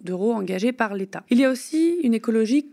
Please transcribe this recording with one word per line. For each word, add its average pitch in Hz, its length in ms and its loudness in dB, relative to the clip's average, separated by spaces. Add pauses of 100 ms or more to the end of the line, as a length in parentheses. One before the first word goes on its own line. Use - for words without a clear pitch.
d'euros 185 300 -2
engagés 196 380 -2
par 220 220 -4
l'État. 190 380 -8
Il 240 80 4
y 269 60 6
a 262 40 4
aussi 320 540 0
une 233 100 4
écologie 226 600 0